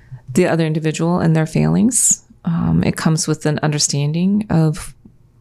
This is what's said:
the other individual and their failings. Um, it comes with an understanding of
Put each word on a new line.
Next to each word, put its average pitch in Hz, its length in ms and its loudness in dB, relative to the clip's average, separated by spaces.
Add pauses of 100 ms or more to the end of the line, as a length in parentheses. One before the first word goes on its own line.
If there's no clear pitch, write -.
(300)
the 180 160 2
other 160 200 2
individual 156 540 -2
and 160 160 2
their 160 120 2
failings. 165 760 2 (220)
Um, 170 400 0
it 165 100 0
comes 160 320 -4
with 156 180 -4
an 151 180 0
understanding 151 880 -2
of 160 440 0 (480)